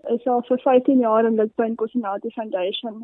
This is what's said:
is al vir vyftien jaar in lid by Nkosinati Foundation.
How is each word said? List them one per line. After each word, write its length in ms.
is 180
al 220
vir 160
vyftien 340
jaar 260
in 100
lid 200
by 160
Nkosinati 640
Foundation. 680